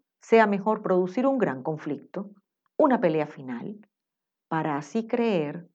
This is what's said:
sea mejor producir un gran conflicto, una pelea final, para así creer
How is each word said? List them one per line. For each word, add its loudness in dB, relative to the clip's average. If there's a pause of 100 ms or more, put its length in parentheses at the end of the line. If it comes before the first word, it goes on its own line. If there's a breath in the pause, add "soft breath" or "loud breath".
(220)
sea 6
mejor 0
producir 0
un 2
gran -2
conflicto, -8 (440)
una 4
pelea 0
final, -12 (720)
para -2
así -4
creer -2